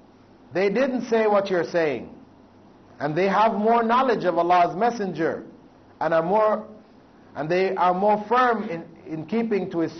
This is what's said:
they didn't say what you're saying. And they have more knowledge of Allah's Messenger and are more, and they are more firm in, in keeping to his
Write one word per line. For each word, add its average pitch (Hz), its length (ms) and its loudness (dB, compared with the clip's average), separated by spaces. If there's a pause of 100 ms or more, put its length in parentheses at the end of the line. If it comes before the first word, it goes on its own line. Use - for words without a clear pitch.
(520)
they 190 180 0
didn't 247 340 0
say 220 240 0
what 196 240 2
you're 170 120 0
saying. 151 460 -2 (920)
And 147 160 -4
they 185 120 2
have 202 260 2
more 226 300 2
knowledge 226 420 0
of 170 140 0
Allah's 175 360 4
Messenger 175 720 -2 (560)
and 160 100 -2
are 165 120 2
more, 214 420 0 (680)
and 147 120 -6
they 190 280 0
are 180 180 2
more 208 340 0
firm 240 360 2
in, 165 220 -8 (200)
in 156 220 -10
keeping 214 420 -2
to 170 100 -4
his 160 200 -2